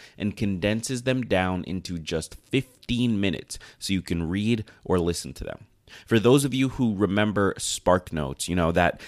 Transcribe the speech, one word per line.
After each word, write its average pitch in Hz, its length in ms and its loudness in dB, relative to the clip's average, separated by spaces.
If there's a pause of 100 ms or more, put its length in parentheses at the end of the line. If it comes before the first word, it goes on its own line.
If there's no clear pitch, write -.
(160)
and 101 200 -4
condenses 110 680 -2
them 131 200 0
down 92 420 0
into 90 340 -6
just 80 380 -6 (120)
fifteen 120 720 -2
minutes 95 380 -4 (200)
so - 140 -6
you 92 100 0
can 85 260 -2
read 104 360 0 (200)
or 92 140 0
listen 85 360 -2
to - 100 -12
them. - 220 -12 (400)
For 117 120 4
those 131 260 6
of 131 80 -2
you 131 180 0
who 117 260 0
remember 101 580 2
SparkNotes, - 960 0
you 87 80 0
know, 85 160 4
that 87 360 2